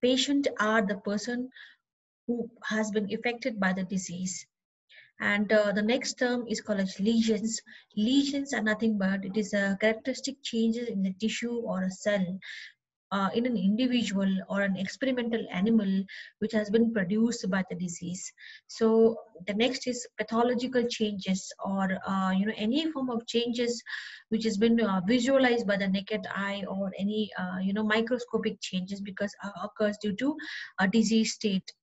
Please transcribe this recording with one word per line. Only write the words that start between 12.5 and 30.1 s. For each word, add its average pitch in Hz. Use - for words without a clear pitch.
uh, 196
in 233
an 247
individual 196
or 196
an 196
experimental 233
animal 196
which 214
has 214
been 226
produced 214
by 190
the 185
disease. 175
So 226
the 202
next 254
is 247
pathological 240
changes, 202
or, 190
uh, 190
you 190
know, 214
any 285
form 262
of 226
changes 240
which 226
has 214
been, 233
uh, 196
visualized 240
by 202
the 196
naked 196
eye, 196
or 190
any, 208
uh, 185
you 196
know, 220
microscopic 226
changes 190
because, 202
uh, 202
occurs 208
due 202